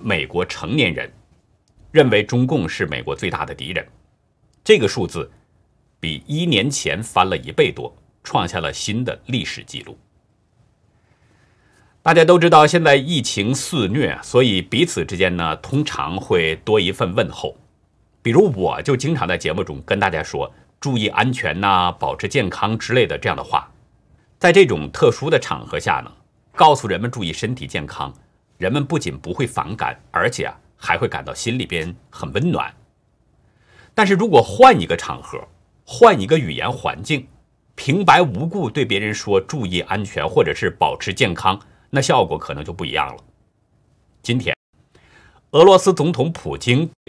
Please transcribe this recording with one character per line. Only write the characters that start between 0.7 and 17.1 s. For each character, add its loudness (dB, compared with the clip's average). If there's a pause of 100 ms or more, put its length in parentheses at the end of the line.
年 2
人 -10 (760)
认 6
为 4
中 0
共 -2
是 -4
美 -8
国 -6
最 -6
大 -6
的 -12
敌 -12
人， -8 (760)
这 6
个 2
数 -4
字 -10 (680)
比 -8
一 -4
年 2
前 -4
翻 0
了 -2
一 -12
倍 2
多， -14 (280)
创 -2
下 -6
了 -4
新 -6
的 -8
历 -6
史 -12
记 -14
录。 -20 (2000)
大 2
家 6
都 8
知 4
道 8
现 2
在 6
疫 -2
情 -4
肆 -2
虐， -2
所 2
以 2
彼 -2
此 -2
之 -8
间 0
呢， -2
通 -4
常 -6
会 -2
多 0
一 -2
份 -6